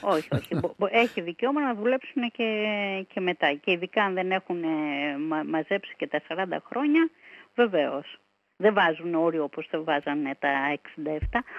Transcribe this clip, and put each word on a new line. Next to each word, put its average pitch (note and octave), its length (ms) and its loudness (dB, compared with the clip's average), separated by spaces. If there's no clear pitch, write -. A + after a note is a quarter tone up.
όχι, E3 300 0
όχι. - 240 -2
Μπο-, E3 220 -2
μπο-, G3 140 2
έχει A#3 300 2
δικαίωμα A#3 400 -2
να B3+ 140 0
δουλέψουν A#3+ 560 -2
και, A3+ 160 -2
και G#3 60 -6
μετά. F3 340 2
Και D3 180 -2
ειδικά F3+ 320 0
αν G3 100 0
δεν F#3 180 0
έχουν, F3+ 320 -2
ε, D#3+ 40 -2
μα-, D#3 160 -2
μαζέψει D#3+ 540 -4
και D3 100 -4
τα D3+ 200 -2
σαράντα E3 380 -4
χρόνια, D4+ 440 2
βεβαίως. D3 600 2
Δεν G#3 160 4
βάζουν E3+ 420 2
όριο D#3+ 280 2
όπως D3 280 -8
το D#3+ 120 -2
βάζανε D3 560 -2
τα C#3+ 100 0
εξήντα D3 400 -6
εφτά. D#3 320 -2